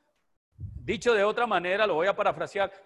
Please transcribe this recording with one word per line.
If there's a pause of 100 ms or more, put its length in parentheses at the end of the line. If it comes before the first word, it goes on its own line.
(580)
dicho
de
otra
manera,
lo
voy
a
parafrasear, (140)